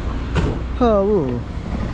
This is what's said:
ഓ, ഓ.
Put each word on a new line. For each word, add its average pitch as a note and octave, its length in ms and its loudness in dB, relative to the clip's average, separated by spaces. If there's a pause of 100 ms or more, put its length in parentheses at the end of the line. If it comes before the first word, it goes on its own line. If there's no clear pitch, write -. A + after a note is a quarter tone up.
(840)
ഓ, A#3+ 40 6 (280)
ഓ. - 20 4 (760)